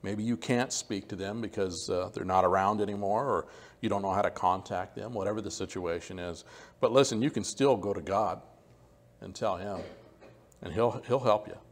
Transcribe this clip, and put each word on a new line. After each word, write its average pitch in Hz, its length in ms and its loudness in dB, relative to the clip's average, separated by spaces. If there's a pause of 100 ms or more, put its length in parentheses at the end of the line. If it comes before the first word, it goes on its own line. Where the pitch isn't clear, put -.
Maybe 104 220 -4
you 117 140 0
can't 123 360 0
speak - 360 -6
to 104 60 -6
them 98 240 -6
because, 95 500 -4
uh, 92 240 0
they're - 120 -6
not 92 200 6
around 95 360 4
anymore, 101 440 0
or 107 220 0 (340)
you 117 80 0
don't 101 120 2
know 98 100 0
how 98 120 2
to 95 80 2
contact 92 640 0
them, 107 180 -10
whatever 104 260 -2
the 101 120 -6
situation 90 680 -6
is. 87 260 -8 (340)
But 120 120 4
listen, 123 300 4
you 139 80 2
can 107 140 -2
still 135 340 4
go 101 160 0
to - 80 0
God 95 400 0 (800)
and 98 140 -12
tell 98 220 -2
him, 92 240 -8 (800)
and - 120 -10
he'll, 113 340 2
he'll 123 120 2
help 110 280 4
you. - 100 -14 (140)